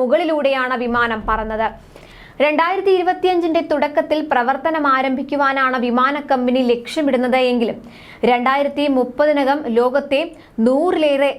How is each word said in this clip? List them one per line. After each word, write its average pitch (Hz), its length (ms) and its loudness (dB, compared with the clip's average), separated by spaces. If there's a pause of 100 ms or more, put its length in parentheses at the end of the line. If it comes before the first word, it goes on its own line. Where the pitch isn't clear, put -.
മുകളിലൂടെയാണ് 269 760 0 (100)
വിമാനം 233 360 -2 (100)
പറന്നത്. 220 360 -2 (760)
രണ്ടായിരത്തി 349 520 0
ഇരുപത്തിയഞ്ചിന്റെ 359 720 0
തുടക്കത്തിൽ 302 500 0 (120)
പ്രവർത്തനം 277 540 0 (120)
ആരംഭിക്കുവാനാണ് 269 880 -2
വിമാന 254 320 2 (140)
കമ്പനി 254 400 2
ലക്ഷ്യമിടുന്നത് 254 680 0 (140)
എങ്കിലും 233 260 -2 (520)
രണ്ടായിരത്തി 277 540 0 (120)
മുപ്പതിനകം 277 640 0 (200)
ലോകത്തെ 269 420 0 (460)
നൂറിലേറെ 285 720 2